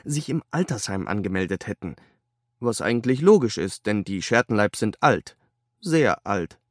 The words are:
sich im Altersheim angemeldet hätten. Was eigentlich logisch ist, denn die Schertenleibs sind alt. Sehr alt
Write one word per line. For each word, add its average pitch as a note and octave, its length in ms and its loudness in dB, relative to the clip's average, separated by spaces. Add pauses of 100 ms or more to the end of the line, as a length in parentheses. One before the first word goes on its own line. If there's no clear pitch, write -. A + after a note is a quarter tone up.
sich D3+ 260 -4
im D#3+ 200 -2
Altersheim G#2+ 580 -4
angemeldet F#2+ 600 -4
hätten. F#2+ 280 -10 (640)
Was A#2 220 -2
eigentlich A#2+ 400 0
logisch E3+ 360 6
ist, F#2+ 280 -6
denn G#2 180 0
die G2 180 -6
Schertenleibs A2 580 2
sind A2 220 -2
alt. B2+ 360 0 (420)
Sehr D#3 460 0
alt F#2 340 -4 (120)